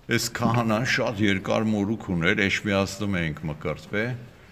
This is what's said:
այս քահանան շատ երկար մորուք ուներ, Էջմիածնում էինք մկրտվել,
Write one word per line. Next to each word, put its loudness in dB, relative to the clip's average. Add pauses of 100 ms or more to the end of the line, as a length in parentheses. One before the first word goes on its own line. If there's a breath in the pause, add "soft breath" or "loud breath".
այս 0
քահանան 0
շատ 0
երկար 2
մորուք 0
ուներ, 2
Էջմիածնում 0
էինք -4
մկրտվել, -4 (360 loud breath)